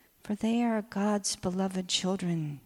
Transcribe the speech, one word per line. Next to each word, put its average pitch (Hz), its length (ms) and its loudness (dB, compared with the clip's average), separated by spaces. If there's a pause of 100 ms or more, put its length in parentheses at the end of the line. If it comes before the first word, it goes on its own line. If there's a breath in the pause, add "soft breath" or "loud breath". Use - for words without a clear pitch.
(220 soft breath)
For 208 120 -4
they 226 280 2
are 226 200 2
God's 208 540 0
beloved 185 520 -2
children 170 760 0